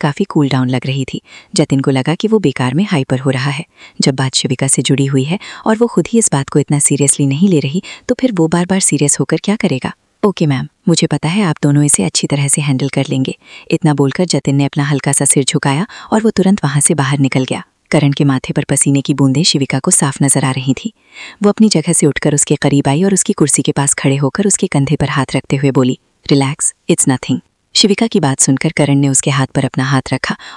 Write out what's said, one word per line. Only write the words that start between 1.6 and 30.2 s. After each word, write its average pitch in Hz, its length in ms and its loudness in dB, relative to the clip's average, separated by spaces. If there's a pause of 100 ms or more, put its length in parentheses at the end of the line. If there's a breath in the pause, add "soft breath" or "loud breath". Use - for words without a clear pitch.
को 139 120 0
लगा 135 240 0
कि - 120 -4
वो 220 120 2
बेकार 131 340 0
में 175 100 2
hyper 135 360 0
हो 139 100 0
रहा 131 220 0
है। 139 140 -8 (360 loud breath)
जब 135 140 2
बात 131 200 -2
शिविका 135 320 -2
से - 140 0
जुड़ी 135 240 0
हुई 135 180 0
है 165 160 -4 (260 loud breath)
और 220 120 0
वो 240 100 2
खुद 170 200 -2
ही 233 120 2
इस - 120 0
बात 139 180 -2
को 147 100 2
इतना 147 200 0
seriously 143 460 0
नहीं 151 240 2
ले 160 100 4
रही, 143 240 -4 (260 loud breath)
तो 247 100 2
फिर 254 120 0
वो 165 160 0
बार-बार 180 320 0
serious 147 400 0
होकर 156 240 -2
क्या 202 120 0
करेगा? 135 380 -4 (300)
"ओके 185 220 0
मैम, 143 220 0 (200)
मुझे 165 200 2
पता 147 220 -2
है 208 140 0
आप 156 200 0
दोनों 147 200 4
इसे 143 200 0
अच्छी - 240 -2
तरह 143 200 0
से 151 140 0
handle 139 280 -2
कर 135 200 0
लेंगे।" 131 280 -2 (340 loud breath)
इतना 156 220 2
बोलकर 143 320 2
जतिन 143 300 0
ने 139 100 2
अपना 143 180 -2
हल्का 143 280 -2
सा 139 140 0
सिर 135 180 2
झुकाया 143 440 0 (240 loud breath)
और 220 100 2
वो 226 80 2
तुरंत 190 340 2
वहाँ 143 180 0
से - 120 0
बाहर 143 260 0
निकल 131 240 2
गया। - 200 -6 (280)
करण 143 200 4
के 147 120 0
माथे 139 300 0
पर 147 100 -2
पसीने 139 380 0
की 151 120 -4
बूंदें 139 300 2
शिविका 139 360 0
को 180 120 -2
साफ - 320 0
नजर 135 220 0
आ 131 60 0
रही 131 220 -2
थी। - 200 -6 (500 loud breath)
वो 208 60 4
अपनी 214 200 4
जगह 175 240 0
से - 120 2
उठकर 147 280 0
उसके 147 220 0
करीब 139 320 0
आई 143 160 2
और 196 100 2
उसकी 196 200 0
कुर्सी - 280 0
के 147 100 0
पास 143 220 0
खड़े 139 220 0
होकर 143 320 -2
उसके 190 200 0
कंधे 143 280 0
पर - 140 -2
हाथ 135 260 -4
रखते - 200 -2
हुए 139 160 0
बोली, 127 280 0 (320)
"Relax, 139 420 0 (180)
it's - 160 2
nothing।" - 320 -2 (360)
शिविका 208 320 2
की 208 120 0
बात 135 200 0
सुनकर 147 320 0
करण 143 240 2
ने 139 140 4
उसके 135 200 0
हाथ 135 180 0
पर 131 180 -2
अपना 131 180 -4
हाथ 135 180 0 (120)
रखा - 220 -4 (220 loud breath)